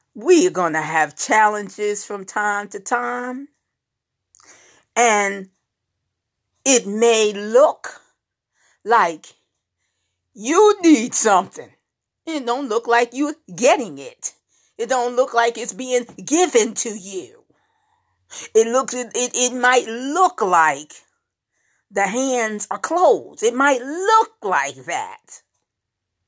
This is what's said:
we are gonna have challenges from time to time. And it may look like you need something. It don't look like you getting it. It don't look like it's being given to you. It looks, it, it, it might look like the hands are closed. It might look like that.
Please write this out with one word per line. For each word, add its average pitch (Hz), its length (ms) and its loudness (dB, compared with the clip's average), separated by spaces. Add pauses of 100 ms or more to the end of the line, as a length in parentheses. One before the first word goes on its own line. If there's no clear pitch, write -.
(140)
we 285 340 4
are 170 40 0
gonna 160 300 -2
have 151 340 -2
challenges 208 880 0
from 202 220 -12
time 208 440 -4
to 202 120 -14
time. 247 640 -6 (1500)
And 202 560 0 (1160)
it 247 200 2
may 220 480 2
look 220 680 0 (840)
like 196 440 0 (1040)
you 349 480 4
need 285 340 4
something. 185 540 0 (560)
It 302 200 -6
don't 247 220 -4
look 214 200 -2
like 240 260 2
you 294 220 -4 (200)
getting 226 440 2
it. - 340 -14 (440)
It 226 120 -6
don't 247 260 -2
look 262 180 0
like 233 240 0
it's 220 160 -10
being 247 320 -4 (180)
given 254 520 2
to - 140 -6
you. 185 540 -14 (1120)
It 226 140 4
looks, 247 260 -2
it, 247 220 -6
it, 247 180 -4
it 247 200 -2
might 247 340 2
look 277 540 -2
like 160 520 2 (960)
the 196 160 0
hands 226 640 -4
are 202 80 -6
closed. 240 640 0
It 226 140 0
might 269 260 2
look 381 520 0 (100)
like 139 320 -2 (100)
that. 110 560 -10 (880)